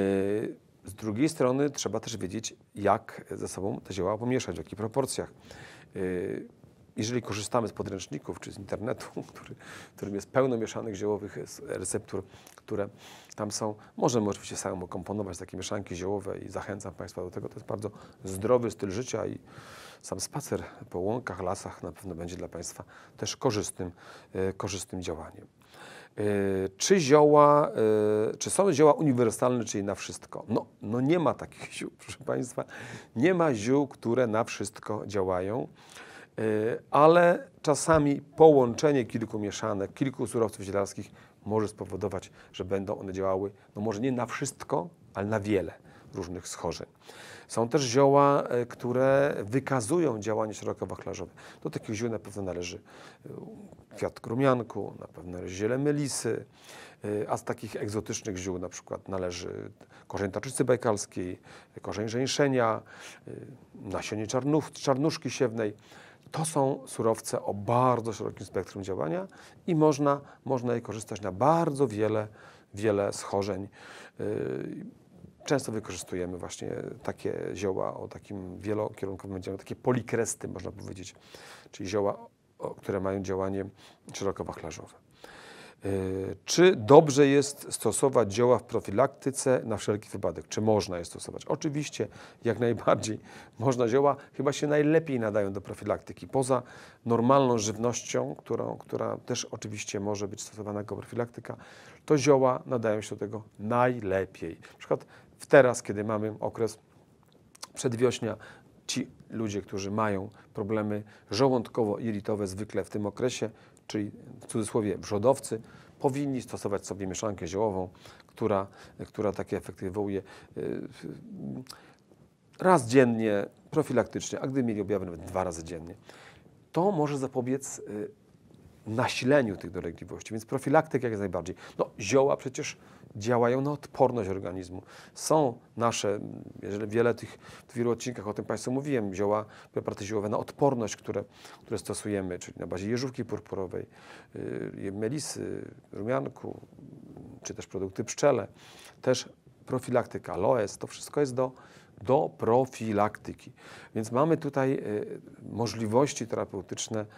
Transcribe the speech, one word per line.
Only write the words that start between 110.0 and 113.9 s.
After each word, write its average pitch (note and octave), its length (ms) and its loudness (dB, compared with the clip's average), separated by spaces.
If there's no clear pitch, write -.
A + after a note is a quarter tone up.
problemy G#2 480 -2
żołądkowo-jelitowe A2 1160 0
zwykle F#2+ 380 -4
w - 60 -14
tym G#2 160 -4
okresie, A2+ 440 -2
czyli G#2+ 240 -4